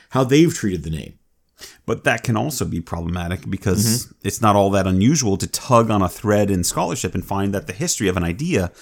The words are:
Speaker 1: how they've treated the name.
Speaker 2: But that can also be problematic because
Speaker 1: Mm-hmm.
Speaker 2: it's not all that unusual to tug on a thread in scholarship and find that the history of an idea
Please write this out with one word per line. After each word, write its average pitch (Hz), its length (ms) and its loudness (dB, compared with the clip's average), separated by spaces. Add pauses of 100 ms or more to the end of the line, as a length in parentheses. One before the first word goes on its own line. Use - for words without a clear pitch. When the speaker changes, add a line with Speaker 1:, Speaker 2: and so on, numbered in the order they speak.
(100)
Speaker 1:
how 131 140 2
they've 147 280 6
treated 90 300 -4
the 80 80 -6
name. - 280 -8 (680)
Speaker 2:
But - 180 -4
that 120 180 0
can 113 140 0
also 127 300 -4
be 82 160 -4
problematic 85 640 -6
because 107 560 0
Speaker 1:
Mm-hmm. - 220 -14
Speaker 2:
it's - 160 -4
not 104 140 4
all 101 140 4
that 95 160 2
unusual 98 520 2
to - 80 -6
tug 117 440 2
on 104 120 2
a 90 60 2
thread 104 420 2
in 90 140 0
scholarship 160 500 -4
and 92 100 -4
find 98 300 -2
that 95 120 -6
the 92 60 -8
history 110 360 -2
of 92 100 0
an 87 60 0
idea 98 460 -2 (120)